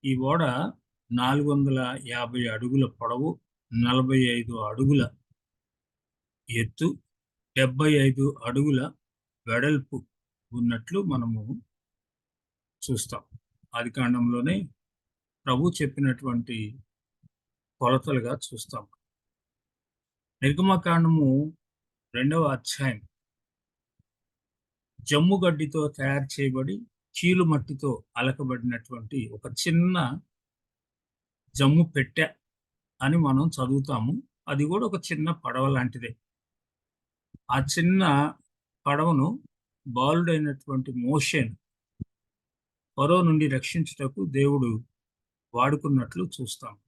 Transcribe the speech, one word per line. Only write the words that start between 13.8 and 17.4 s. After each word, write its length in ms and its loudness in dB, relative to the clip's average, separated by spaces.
ప్రభు 360 0
చెప్పినటువంటి 960 -4